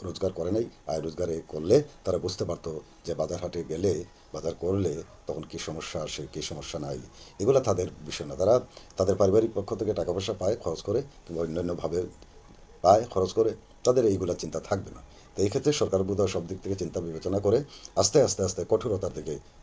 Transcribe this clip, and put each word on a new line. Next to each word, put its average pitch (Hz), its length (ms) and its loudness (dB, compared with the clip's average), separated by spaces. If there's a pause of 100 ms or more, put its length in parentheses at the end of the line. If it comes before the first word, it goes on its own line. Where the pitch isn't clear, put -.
রোজগার 92 300 -2
করে 82 180 -4
নাই। 113 140 2 (220)
আয় 78 140 -2
রোজগারে 82 480 -4
করলে 87 340 4 (220)
তারা 90 140 2
বুঝতে 87 260 -4
পারতো 80 360 -6 (240)
যে 85 100 -4
বাজার 78 260 -4
হাটে 85 280 -6
গেলে, 85 360 0 (280)
বাজার 78 220 -4
করলে 87 480 -2 (240)
তখন 76 160 -6
কী 80 160 -12
সমস্যা 80 420 -8
আসে, 76 320 -8
কী 78 100 -8
সমস্যা 73 360 -8
নাই, 71 200 -6 (400)
এগুলা 131 220 4
তাদের 92 260 0 (200)
বিষয় 78 220 -8
না। 67 80 -8
তারা 104 240 4 (360)
তাদের 95 200 2
পারিবারিক 104 380 4
পক্ষ 101 200 -4
থেকে 104 200 -2
টাকা 87 180 -2
পয়সা 98 200 -4
পায় 95 240 0
খরচ 82 260 -6
করে, 113 200 -2 (240)
কিংবা 85 160 -4
অন্যান্যভাবে 85 600 -2 (800)
পায় 104 220 8
খরচ 95 280 -2
করে, 110 220 2 (300)
তাদের 127 220 6
এইগুলা 90 280 2
চিন্তা 80 260 -6
থাকবে 98 300 -4
না। - 120 -16 (340)
তো 92 60 0
এই 101 60 4
ক্ষেত্রে 139 240 2
সরকার 98 300 2
বোধহয় 95 260 2
সব 85 180 -4
দিক 95 160 -8
থেকে 98 120 -4
চিন্তা 90 260 -4
বিবেচনা 85 380 -4
করে 110 260 4 (320)
আস্তে, 113 260 6
আস্তে, 101 200 2
আস্তে 90 260 0
কঠোরতার 98 460 0
দিকে, 76 240 -8 (240)